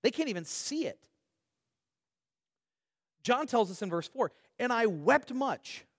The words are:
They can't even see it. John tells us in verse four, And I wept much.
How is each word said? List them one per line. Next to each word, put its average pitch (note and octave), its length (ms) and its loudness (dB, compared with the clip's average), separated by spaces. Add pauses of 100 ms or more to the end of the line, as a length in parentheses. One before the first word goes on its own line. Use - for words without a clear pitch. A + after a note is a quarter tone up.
They A3+ 80 6
can't D#4 180 -2
even F3+ 160 -4
see - 420 -6
it. - 120 -8 (2250)
John B3+ 240 2
tells A3 240 2
us F#3 120 -8
in G3+ 80 -4
verse E3+ 180 -4
four, - 240 -2 (260)
And B3 140 0
I A#3 140 2
wept G#3 460 2
much. B3+ 520 -4 (140)